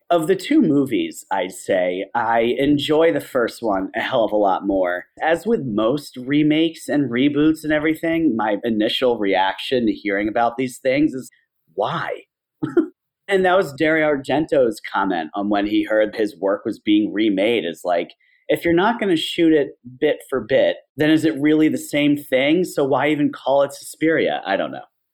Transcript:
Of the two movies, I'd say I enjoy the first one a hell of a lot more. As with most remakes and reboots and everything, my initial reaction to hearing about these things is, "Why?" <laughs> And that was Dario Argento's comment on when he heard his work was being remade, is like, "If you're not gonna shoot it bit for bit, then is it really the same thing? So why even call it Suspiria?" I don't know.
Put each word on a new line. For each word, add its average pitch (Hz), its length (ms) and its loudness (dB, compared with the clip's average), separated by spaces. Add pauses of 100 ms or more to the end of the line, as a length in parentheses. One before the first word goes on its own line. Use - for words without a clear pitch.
(100)
Of 170 160 2
the 185 100 2
two 294 240 2
movies, 131 720 0
I'd 95 200 -2
say 92 520 -2 (100)
I 117 440 0
enjoy 147 540 2
the 196 80 -2
first - 420 -4
one 98 340 -2
a 113 40 -4
hell 110 240 0
of 104 80 -2
a 107 40 0
lot 95 300 0
more. 92 400 -2 (160)
As 165 240 -2
with 226 180 0
most 117 540 -2
remakes 151 720 0
and 139 220 0
reboots 147 540 2
and 156 80 -2
everything, 156 640 0
my 107 260 0
initial 113 560 0
reaction 98 680 0
to 104 60 2
hearing 101 360 -2
about 117 300 -2
these 131 200 -6
things 135 360 0
is, 127 160 -12 (440)
"Why?" 110 500 -6 (380)
<laughs> - 40 -4 (600)
And 190 180 2
that 180 100 4
was 175 160 0
Dario 156 420 0
Argento's 135 680 0 (120)
comment 92 420 -2
on 101 140 -4
when 104 180 2
he 107 180 0
heard 107 300 0
his 107 220 -2
work 98 300 -2
was 107 120 -6
being 104 360 2
remade, 104 500 0
is 82 180 -6
like, 87 280 -2 (380)
"If - 160 0
you're 170 100 2
not 220 260 2
gonna 196 160 0
shoot 160 380 2
it 143 240 0 (200)
bit 151 200 0 (100)
for 131 120 -4
bit, 110 360 2 (200)
then 151 140 2
is 156 140 2
it 156 160 0
really 156 280 4
the 127 100 -2
same 147 400 0
thing? 143 460 0
So 160 200 -2
why 139 240 0
even 147 240 0
call 139 300 0
it 139 100 -2
Suspiria?" 120 720 -2
I 98 140 -2
don't 73 140 -4
know. 65 120 -14 (300)